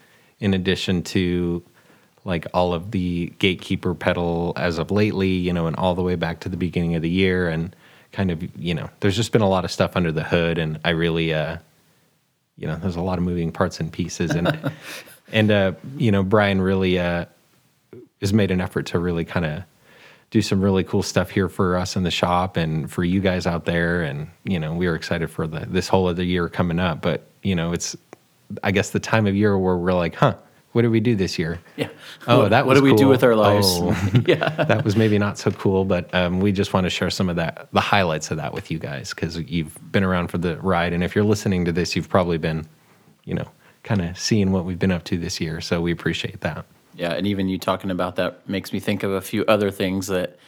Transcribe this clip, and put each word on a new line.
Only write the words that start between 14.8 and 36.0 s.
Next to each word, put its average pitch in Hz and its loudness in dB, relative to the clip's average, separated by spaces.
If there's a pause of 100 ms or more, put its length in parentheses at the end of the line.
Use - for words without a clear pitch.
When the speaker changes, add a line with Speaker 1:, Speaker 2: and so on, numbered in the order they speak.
Speaker 1:
<laughs> - -20
and, 107 4
uh, 98 4 (240)
you 127 2
know, 98 4
Brian 98 4
really, 92 2
uh, 87 -2 (960)
has 98 0
made 101 4
an 92 2
effort - -4
to - -2
really 85 0
kinda 82 -4 (640)
do 107 2
some 101 0
really 95 4
cool 98 0
stuff 90 -2
here 98 0
for 90 0
us 90 -4
in 95 0
the 87 0
shop 90 0
and 78 -2
for - -2
you 90 2
guys 90 0
out 85 -2
there. 85 0
And, 73 -6 (160)
you 95 0
know, 78 -4
we 90 0
are 82 2
excited 80 -4
for 92 -6
the, 78 -6
this 90 -2
whole 95 2
other 90 -2
year 90 0
coming 87 -2
up, 90 -2
but, 85 -2 (200)
you 98 0
know, 85 -2
it's, - -6 (640)
I - 0
guess, 92 2
the 101 -2
time 110 2
of 98 2
year 101 4
where 92 2
we're 90 2
like, 85 0
"Huh, 135 2 (380)
what 117 2
did 117 4
we 113 4
do 113 2
this 92 -2
year? 85 -2 (180)
Speaker 2:
Yeah. - -4 (380)
Speaker 1:
Oh, 120 6
Speaker 2:
What, 101 4
Speaker 1:
that 123 4
Speaker 2:
what 131 6
Speaker 1:
was 139 8
Speaker 2:
did - 6
we 131 8
do 107 8
Speaker 1:
cool. 135 6
Speaker 2:
with 127 4
our 120 8
lives?" 104 6 (140)
Speaker 1:
Oh, 95 0 (120)
Speaker 2:
<laughs> - -2
Yeah. 156 2
Speaker 1:
<laughs> 156 -2
that 110 2
was 104 2
maybe 110 4
not 104 0
so - 0
cool, 95 0
but, 87 -2